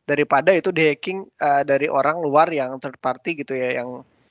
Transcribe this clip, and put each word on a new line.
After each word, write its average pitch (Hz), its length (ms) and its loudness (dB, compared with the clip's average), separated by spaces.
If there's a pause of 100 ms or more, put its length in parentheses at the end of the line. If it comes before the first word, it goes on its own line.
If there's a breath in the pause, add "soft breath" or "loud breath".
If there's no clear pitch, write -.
Daripada 143 480 2
itu 180 160 0
di-hacking, 170 560 -2
eee, 143 400 0
dari 139 240 0
orang 151 320 0
luar 151 240 4
yang 131 320 -4
third 131 160 -12
party 143 480 -6
gitu - 80 -10
ya, 127 320 -4
yang 127 160 -12 (300)